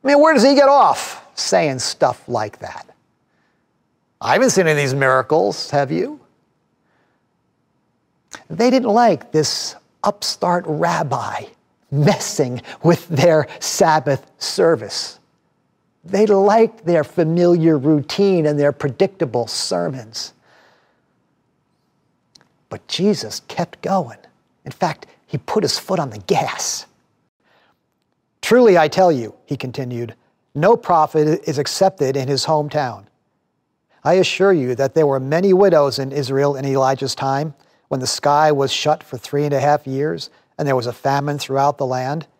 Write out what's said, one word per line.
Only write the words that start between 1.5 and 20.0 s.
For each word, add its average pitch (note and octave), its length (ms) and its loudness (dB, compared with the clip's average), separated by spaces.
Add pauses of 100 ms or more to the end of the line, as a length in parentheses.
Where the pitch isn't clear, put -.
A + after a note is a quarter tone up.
stuff - 480 -2
like G#2+ 320 -6
that? - 280 -16 (1300)
I - 140 0
haven't A#3 160 2
seen F#3 180 2
any - 40 2
of D3+ 40 2
these C#3 180 -2
miracles, C#3 760 0
have C#3+ 200 -2
you?" A#3 300 -6 (2250)
They G#3 220 0
didn't B3 200 0
like A3 420 2
this - 420 -2 (300)
upstart - 640 -2
rabbi D3+ 760 -4 (440)
messing C#3 720 0 (220)
with E3 240 2
their D#3 400 2 (100)
Sabbath D3 800 0
service. D#3+ 800 -2 (840)
They G3 220 0
liked G#3 600 2
their E3 160 2
familiar E3 720 2
routine D#3 720 0
and D3 100 0
their C#3+ 160 2
predictable C3 760 -4
sermons. C3 840 -8 (2250)